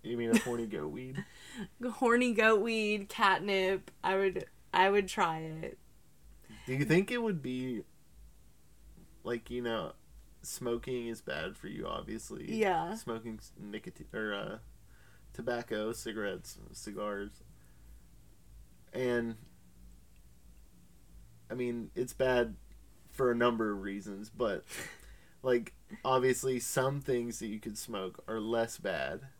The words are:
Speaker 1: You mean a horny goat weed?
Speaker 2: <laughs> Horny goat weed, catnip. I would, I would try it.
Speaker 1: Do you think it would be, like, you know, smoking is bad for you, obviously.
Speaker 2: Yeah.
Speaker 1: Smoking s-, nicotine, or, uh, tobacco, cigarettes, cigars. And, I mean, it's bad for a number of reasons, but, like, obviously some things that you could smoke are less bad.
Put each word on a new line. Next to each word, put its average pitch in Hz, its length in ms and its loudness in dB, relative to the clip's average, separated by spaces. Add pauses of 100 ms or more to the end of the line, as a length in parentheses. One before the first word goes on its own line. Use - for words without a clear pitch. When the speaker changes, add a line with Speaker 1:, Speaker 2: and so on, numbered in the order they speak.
Speaker 1:
You 117 140 -4
mean 117 180 2
a 113 60 8
horny 117 260 -2
goat 82 240 -4
weed? 131 340 -6 (300)
Speaker 2:
<laughs> 240 340 -8
Horny 240 460 4
goat 214 280 6
weed, 214 460 0
catnip. 190 840 2 (100)
I 190 140 2
would, 190 300 2 (280)
I 190 160 8
would 202 160 4
try 170 320 2
it. 160 400 -8 (880)
Speaker 1:
Do 131 80 -2
you 139 100 4
think 180 280 4
it 240 100 0
would 190 200 0
be, 127 400 -2 (1400)
like, 117 300 -4
you 120 100 -2
know, 113 300 -2 (500)
smoking 120 640 -4
is 113 140 -6
bad 78 360 -6
for - 120 -12
you, - 180 -6
obviously. 107 680 -6
Speaker 2:
Yeah. 190 440 2
Speaker 1:
Smoking 113 440 -6
s-, - 160 -20
nicotine, - 560 -12
or, 107 220 -2
uh, 104 240 -6 (720)
tobacco, 117 600 -2
cigarettes, 104 680 -6 (140)
cigars. 104 580 -6 (1600)
And, 120 440 0 (2250)
I - 40 -8
mean, 120 400 -4
it's 127 180 -2
bad 123 420 4 (560)
for 127 200 4
a 120 40 4
number 117 380 4
of 98 100 -4
reasons, 101 480 -8
but, 110 340 0 (800)
like, 123 320 2 (300)
obviously 127 560 4
some 139 400 0
things 120 400 -2
that 117 80 -4
you 107 100 -4
could 107 180 -8
smoke 95 520 -6
are 110 120 -2
less 113 380 0
bad. 82 420 -2 (200)